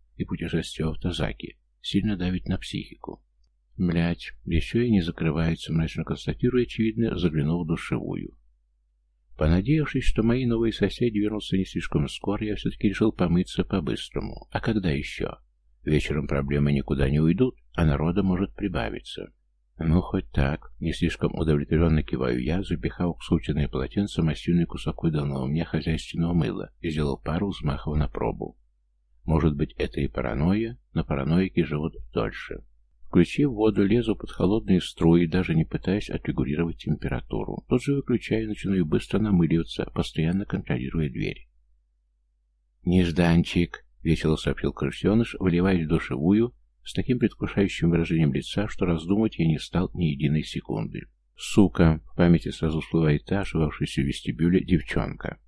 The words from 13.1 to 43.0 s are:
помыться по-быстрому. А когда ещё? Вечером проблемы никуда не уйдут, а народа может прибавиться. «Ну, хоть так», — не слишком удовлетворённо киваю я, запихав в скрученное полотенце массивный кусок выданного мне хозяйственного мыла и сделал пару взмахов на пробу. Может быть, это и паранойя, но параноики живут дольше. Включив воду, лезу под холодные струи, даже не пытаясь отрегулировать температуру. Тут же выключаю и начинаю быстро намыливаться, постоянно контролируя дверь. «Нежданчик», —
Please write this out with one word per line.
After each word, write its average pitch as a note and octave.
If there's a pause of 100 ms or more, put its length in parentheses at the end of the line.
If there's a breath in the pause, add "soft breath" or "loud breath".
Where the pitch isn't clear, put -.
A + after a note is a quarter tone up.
помыться F2+
по-быстрому. -
А -
когда G#2
ещё? - (440)
Вечером D2
проблемы C#2+
никуда C#2
не D2
уйдут, F2+ (180)
а F2
народа D#2+
может F#2+
прибавиться. - (460)
«Ну, E2
хоть -
так», — C#2+
не E2
слишком -
удовлетворённо D#2
киваю B1
я, E2
запихав F2
в -
скрученное D2
полотенце E2+
массивный E2
кусок -
выданного C#2
мне D#2
хозяйственного E2
мыла - (100)
и E2+
сделал D2
пару F2+
взмахов D2+
на D2+
пробу. - (640)
Может D#2+
быть, D2+
это C#2+
и C2+
паранойя, D#2+ (140)
но D#2+
параноики E2
живут D2+ (180)
дольше. - (420)
Включив C3+
воду, G#2+
лезу A2
под -
холодные F#2+
струи, E2+
даже F2
не D#2+
пытаясь -
отрегулировать -
температуру. -
Тут B2
же C#3+
выключаю A#2
и A2
начинаю F#2+
быстро G2+
намыливаться, E2+
постоянно F2
контролируя C#2+
дверь. - (1400)
«Нежданчик», — F2 (180)